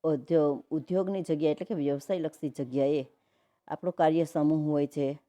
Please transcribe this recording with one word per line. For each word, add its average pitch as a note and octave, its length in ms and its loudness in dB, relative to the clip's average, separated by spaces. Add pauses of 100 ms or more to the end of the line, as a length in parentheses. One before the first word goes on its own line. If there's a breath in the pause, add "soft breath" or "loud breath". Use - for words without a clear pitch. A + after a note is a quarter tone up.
ઉદ્યો-, D3+ 680 2
ઉદ્યોગની F3+ 520 -2
જગ્યાએ, D#3 300 0
એટલે E3 120 -4
કે G#3+ 100 -6
વ્યવસાયલક્ષી D3+ 720 -4
જગ્યાએ C3+ 580 0 (640)
આપણો F3 220 -4
કાર્ય D#3+ 340 2
સમૂહ D3+ 460 0
હોય C#3+ 160 2
છે. C#3+ 420 -4